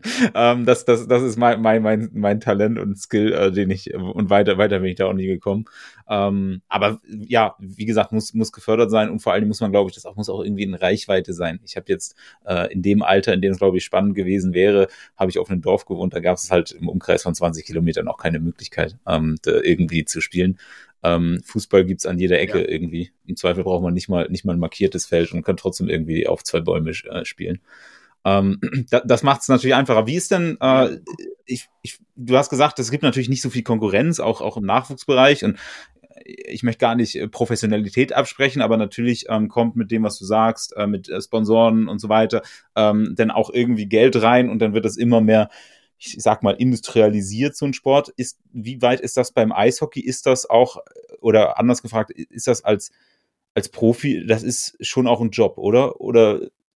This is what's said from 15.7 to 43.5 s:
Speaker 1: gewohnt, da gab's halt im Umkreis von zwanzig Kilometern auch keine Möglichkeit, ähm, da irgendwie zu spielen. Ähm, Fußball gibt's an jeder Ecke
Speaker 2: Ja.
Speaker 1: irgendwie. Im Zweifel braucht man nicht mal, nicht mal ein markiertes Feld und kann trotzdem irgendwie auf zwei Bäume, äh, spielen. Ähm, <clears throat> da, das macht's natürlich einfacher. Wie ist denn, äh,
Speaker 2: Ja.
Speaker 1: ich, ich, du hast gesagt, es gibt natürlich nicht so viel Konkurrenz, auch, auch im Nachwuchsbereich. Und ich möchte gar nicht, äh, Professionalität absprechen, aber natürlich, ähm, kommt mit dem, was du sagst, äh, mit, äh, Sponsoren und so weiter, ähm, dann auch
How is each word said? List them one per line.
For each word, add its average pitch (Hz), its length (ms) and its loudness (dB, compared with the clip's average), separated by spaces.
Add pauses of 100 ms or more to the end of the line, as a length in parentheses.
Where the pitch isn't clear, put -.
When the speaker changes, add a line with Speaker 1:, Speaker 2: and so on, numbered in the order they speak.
Speaker 1:
gewohnt, 90 260 -6
da 87 80 -6
gab's 90 300 -2
halt 87 220 0
im 85 160 -8
Umkreis 90 340 -2
von 85 120 -4
zwanzig 82 300 -4
Kilometern 82 440 -4
auch - 100 -8
keine 80 220 -4
Möglichkeit, 82 680 -6
ähm, 78 340 -2
da - 120 -2 (100)
irgendwie 92 420 0
zu - 160 -8
spielen. 92 380 -2 (480)
Ähm, 85 380 0
Fußball 98 400 2
gibt's 90 220 -4
an 90 120 -4
jeder 87 220 2
Ecke 92 220 0
Speaker 2:
Ja. - 40 -4
Speaker 1:
irgendwie. 82 460 -6 (140)
Im 90 100 -10
Zweifel 90 260 -2
braucht 90 200 -2
man 87 100 -2
nicht 90 160 -4
mal, 87 220 -2
nicht 90 160 -6
mal 87 80 -2
ein 87 40 -2
markiertes 87 460 -2
Feld 85 280 0
und 85 100 -6
kann 90 160 -4
trotzdem - 320 -4
irgendwie 80 360 -2
auf - 180 -4
zwei - 160 -4
Bäume, 82 320 -4
äh, - 340 -10
spielen. 87 340 -10 (640)
Ähm, 98 380 2
<clears throat> 135 280 -4
da, 123 100 4
das 120 220 2
macht's 135 260 0
natürlich 131 260 2
einfacher. 120 320 2
Wie 139 80 -4
ist 175 160 -4
denn, 170 320 0
äh, - 20 0
Speaker 2:
Ja. 131 260 4 (540)
Speaker 1:
ich, - 240 -10 (140)
ich, - 160 -16 (180)
du 123 220 2
hast 143 100 0
gesagt, 143 300 0
es 117 120 -4
gibt 143 120 -4
natürlich 127 260 0
nicht 127 140 -2
so 131 80 -4
viel 123 120 -6
Konkurrenz, 110 560 0
auch, - 220 -2
auch 110 160 -6
im 107 80 -6
Nachwuchsbereich. 131 800 2
Und 104 140 -2 (640)
ich - 380 -14
möchte 117 180 -2
gar 117 140 4
nicht, 117 220 0
äh, - 120 -6
Professionalität 110 840 0
absprechen, 135 480 0
aber 110 160 2
natürlich, 117 500 -2
ähm, 107 200 0
kommt 117 280 0
mit 110 140 -2
dem, 110 140 0
was 101 140 -4
du 98 60 -18
sagst, 110 500 0
äh, 104 120 -4
mit, 101 240 -4
äh, 92 100 -6
Sponsoren 110 680 2
und 98 120 -6
so 113 100 -8
weiter, 110 320 2 (360)
ähm, 107 380 2
dann 110 160 2
auch - 200 -2